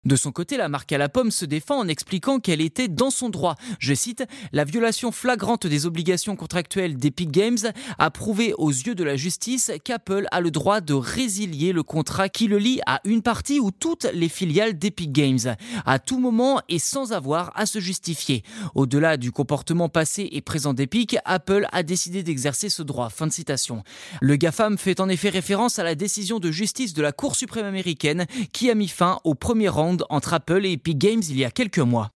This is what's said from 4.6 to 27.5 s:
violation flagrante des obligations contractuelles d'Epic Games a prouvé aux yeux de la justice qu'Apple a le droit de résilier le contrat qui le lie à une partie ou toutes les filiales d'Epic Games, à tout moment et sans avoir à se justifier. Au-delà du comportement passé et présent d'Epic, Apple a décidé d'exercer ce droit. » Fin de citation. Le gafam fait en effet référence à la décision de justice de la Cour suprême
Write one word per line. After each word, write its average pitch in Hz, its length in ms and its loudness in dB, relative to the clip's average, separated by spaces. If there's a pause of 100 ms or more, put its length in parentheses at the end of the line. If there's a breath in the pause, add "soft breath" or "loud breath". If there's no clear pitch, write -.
violation 226 480 0
flagrante 233 560 0
des 147 180 2
obligations 175 520 0
contractuelles 170 600 -4
d'Epic 147 360 0
Games 214 400 2 (260 loud breath)
a 151 140 4
prouvé 202 440 0
aux 156 140 2
yeux 139 240 -2
de 180 80 -4
la 139 140 0
justice 185 560 -2 (100)
qu'Apple 196 480 -2
a 180 100 0
le 170 120 2
droit 175 280 2
de 151 140 0
résilier 180 760 0
le 165 100 0
contrat 160 460 -2
qui - 180 0
le 202 120 4
lie 247 280 2
à 131 160 0
une 220 180 2
partie 247 380 0
ou 202 140 2
toutes 330 420 -4
les 165 140 2
filiales 185 500 0
d'Epic 175 320 -2
Games, 131 460 2 (280 loud breath)
à 131 140 4
tout 254 220 -2
moment 247 480 4
et 170 100 0
sans 254 340 -2
avoir 165 440 -2
à 214 100 0
se 214 140 -4
justifier. 170 640 -2 (320 loud breath)
Au-delà 143 400 4
du 123 160 -2
comportement 151 560 0
passé 170 420 0
et 143 100 -6
présent 143 320 -2
d'Epic, 190 520 0
Apple 190 480 2
a 180 100 0
décidé 180 400 -4
d'exercer 147 460 -2
ce 170 160 -2
droit. » 123 260 -4
Fin 160 160 -4
de 160 60 -2
citation. 123 500 -4 (380 loud breath)
Le 139 160 6
gafam 185 420 2
fait 190 220 0
en 190 80 2
effet 185 220 0
référence 196 500 0
à - 20 0
la 165 140 0
décision 208 420 -4
de 170 140 0
justice 196 420 -2
de 151 80 0
la 147 80 2
Cour 269 240 -4
suprême 226 320 -4